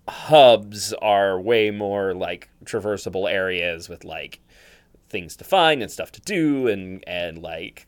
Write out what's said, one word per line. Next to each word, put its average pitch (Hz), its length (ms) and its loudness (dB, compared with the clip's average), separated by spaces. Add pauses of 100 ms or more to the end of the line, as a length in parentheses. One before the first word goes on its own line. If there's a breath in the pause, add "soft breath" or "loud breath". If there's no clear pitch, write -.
hubs 110 840 6
are 98 460 2
way 107 300 2
more, 101 460 -4
like, 90 340 -8 (140)
traversable 95 680 -6
areas 90 560 -4
with, 85 160 -18
like, 80 360 -16 (680 soft breath)
things 87 260 -10
to - 80 -20
find 160 400 2
and 87 80 -10
stuff - 220 -10
to - 80 -20
do 147 460 0
and, 95 400 -4
and, 85 340 -8
like, 82 460 -14